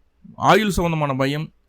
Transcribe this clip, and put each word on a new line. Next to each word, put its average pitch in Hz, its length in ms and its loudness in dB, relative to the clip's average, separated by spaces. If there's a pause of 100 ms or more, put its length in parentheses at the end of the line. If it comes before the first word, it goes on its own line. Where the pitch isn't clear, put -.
(360)
ஆயுள் 208 340 2
சம்பந்தமான 165 440 -2
பயம் 139 400 -4 (160)